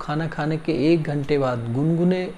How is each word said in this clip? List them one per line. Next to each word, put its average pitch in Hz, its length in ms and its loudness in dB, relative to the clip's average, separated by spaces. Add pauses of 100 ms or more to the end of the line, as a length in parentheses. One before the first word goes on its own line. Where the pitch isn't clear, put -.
खाना 156 260 -4
खाने 156 300 -2
के 160 160 -2 (100)
एक 160 200 4
घंटे 147 340 0
बाद 123 360 0
गुनगुने 165 540 2 (100)